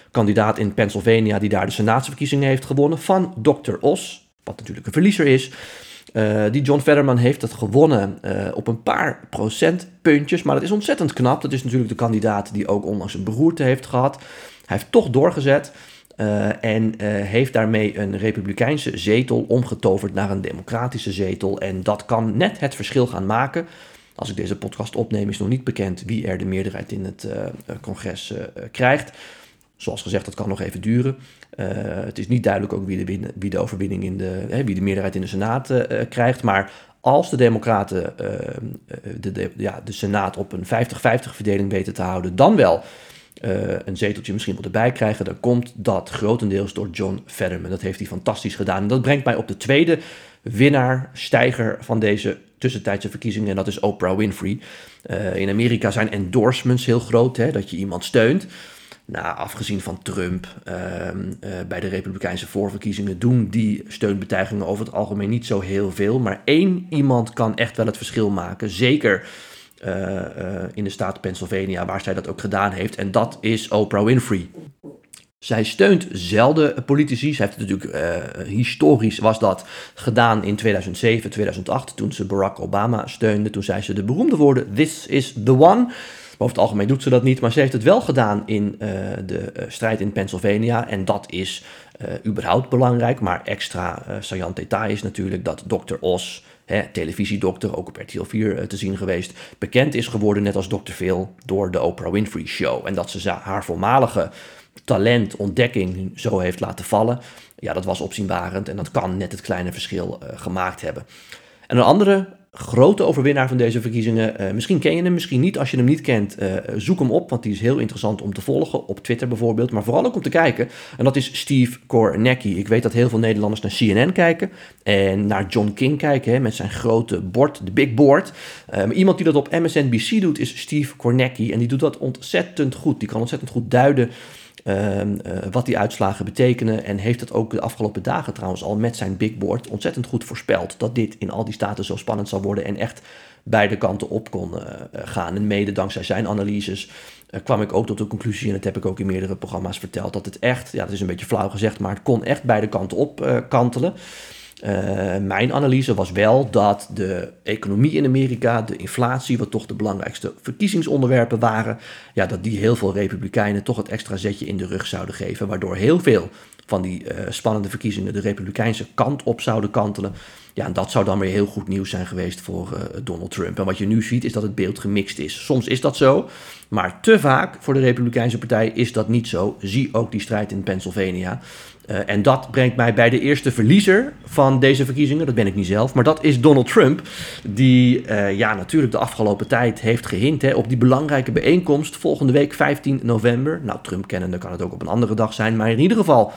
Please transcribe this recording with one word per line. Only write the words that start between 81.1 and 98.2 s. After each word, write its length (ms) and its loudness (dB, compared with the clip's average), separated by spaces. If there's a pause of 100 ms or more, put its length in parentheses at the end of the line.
tweeduizend 380 -4
acht, 280 -4
toen 160 -2
ze 120 -6
Barack 360 -2
Obama 460 -2
steunde. 440 0
Toen 120 -4
zei 200 -2
ze 100 -6
de 120 -2
beroemde 320 2
woorden, 380 4
"This 320 -2
is 280 0 (100)
the 80 6
one." 340 8 (520)
Maar 100 2
over 80 -8
het 100 4
algemeen 220 0
doet 140 2
ze 80 0
dat 120 6
niet, 180 4
maar 120 2
ze 80 2
heeft 120 4
het 100 -2
wel 180 6
gedaan 460 2
in, 320 0
eh, 100 -6 (380)
de, 120 -6
eh, 300 -8
strijd 320 -2
in 120 -2
Pennsylvania. 760 0
En 160 -4
dat 260 -2
is, 340 -6 (340)
eh, 100 -10 (180)
überhaupt 420 0
belangrijk, 520 2
maar 240 -2
extra, 640 -6
eh, 140 -8
saillant 360 -6
detail 340 -2
is 120 -4
natuurlijk 420 -6
dat 220 -6
dokter 340 -4
Oz, 420 -2 (220)
hè, 180 -2 (100)
televisiedokter, 840 -4
ook 120 -8
op 80 -18
R 80 -14
T 100 -16
L 100 -6